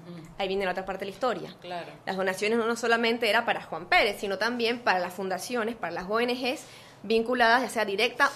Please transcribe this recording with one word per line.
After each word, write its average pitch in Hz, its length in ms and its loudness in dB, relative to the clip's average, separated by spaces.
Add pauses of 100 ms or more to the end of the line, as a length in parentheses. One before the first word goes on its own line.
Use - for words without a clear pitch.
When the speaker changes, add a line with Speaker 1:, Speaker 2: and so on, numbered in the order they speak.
Speaker 1:
Ujú. 170 160 -14 (160)
Speaker 2:
Ahí 202 120 0
viene 196 160 0
la 180 60 0
otra 190 140 -4
parte 190 200 -6
de 196 60 -8
la 190 40 -12
historia. 180 460 -2
Speaker 1:
Claro. 175 300 -10 (140)
Speaker 2:
Las 185 120 -4
donaciones 202 420 2
no, 220 60 2
no 233 100 0
solamente 233 540 2
era 233 160 4
para 190 180 0
Juan 165 220 -10
Pérez, 247 340 2
sino 196 180 -4
también 233 420 0
para 196 200 2
las 180 140 -4
fundaciones, 208 640 -4
para 165 180 -6
las 180 160 -6
O 220 100 2
N 247 140 2
Gs 262 300 -4 (400)
vinculadas, 226 580 4
ya 226 80 -2
sea 214 160 -2
directa 240 500 2